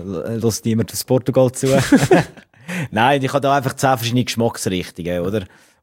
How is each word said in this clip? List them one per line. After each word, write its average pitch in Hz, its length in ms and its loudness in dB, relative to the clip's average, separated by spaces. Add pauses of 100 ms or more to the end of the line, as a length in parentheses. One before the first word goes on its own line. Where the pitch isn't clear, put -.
lässt 107 600 -4
niemand 113 260 0
aus - 120 -8
Portugal 127 480 2
zu. - 160 -4
<laughs> - 1200 0
Nein, 131 320 2
ich 131 100 -2
habe 139 80 2
da 139 140 2
einfach 135 180 0
zehn 131 240 2
verschiedene 117 280 0
Geschmacksrichtungen, 90 960 -4
oder? 95 240 -4 (380)